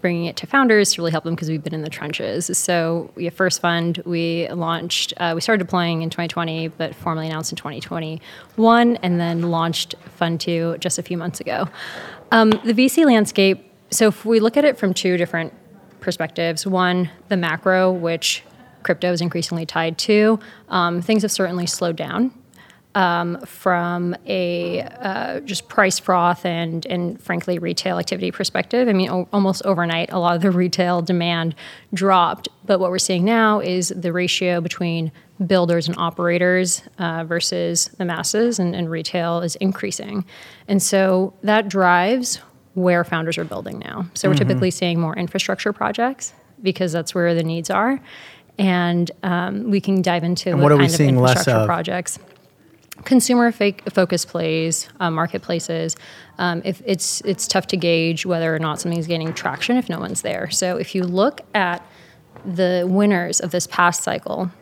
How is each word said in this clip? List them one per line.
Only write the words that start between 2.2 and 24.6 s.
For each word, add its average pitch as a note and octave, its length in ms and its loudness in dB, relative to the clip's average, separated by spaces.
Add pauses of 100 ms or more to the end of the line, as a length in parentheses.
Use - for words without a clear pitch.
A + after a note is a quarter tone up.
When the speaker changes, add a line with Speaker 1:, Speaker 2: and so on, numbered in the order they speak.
Speaker 1:
So E3+ 580 -2
we F3 80 -6
have E3+ 100 -6
first F#3 260 0
fund, E3+ 440 0
we E3 440 -2
launched, E3 680 -4
uh, E3+ 180 -2
we E3 60 -2
started G#3 240 2
deploying E3+ 380 0
in E3 80 -4
twenty E3+ 180 -6
twenty, E3 400 -4
but D#3+ 260 -6
formally D#3+ 320 -4
announced D#3+ 240 -6
in E3+ 60 -10
twenty C#3+ 240 -10
twenty-one, A3+ 1200 2
and F3 160 2
then E3+ 240 0
launched E3 540 -2 (200)
fund E3 240 -2
two E3+ 380 -2
just F3 220 -4
a - 20 -6
few F3 160 -6
months E3 220 -8
ago. - 280 -4 (600)
Um, A3+ 200 8 (140)
the A3 100 2
V B3+ 120 6
C D#4+ 180 4
landscape, G3+ 600 4 (260)
so - 180 4
if - 160 -2
we A3+ 140 4
look A3 180 2
at D4 80 4
it - 140 4
from F#3 160 0
two F#3 220 0
different E3+ 360 -2 (460)
perspectives, E3 680 -4
one, F3+ 460 2 (160)
the G3 100 0
macro, F#3 540 2
which E3+ 540 -2 (400)
crypto F3+ 260 0
is F3 100 0
increasingly E3+ 460 -4
tied E3 320 -2
to, G#3+ 400 4 (300)
um, F3 340 0
things G#3+ 200 2
have G#3 100 -2
certainly F3 340 -2
slowed E3+ 300 -4
down. F3+ 340 -2 (640)
Um, F3 500 0
from F3 720 -2 (100)
a, F3 540 -2